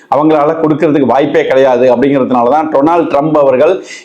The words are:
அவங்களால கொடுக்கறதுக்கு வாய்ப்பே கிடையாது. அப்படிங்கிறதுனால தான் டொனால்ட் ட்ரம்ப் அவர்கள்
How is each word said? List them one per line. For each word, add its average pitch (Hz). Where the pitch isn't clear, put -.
அவங்களால 151
கொடுக்கறதுக்கு 151
வாய்ப்பே 151
கிடையாது. 127
அப்படிங்கிறதுனால 127
தான் 156
டொனால்ட் 156
ட்ரம்ப் 151
அவர்கள் 143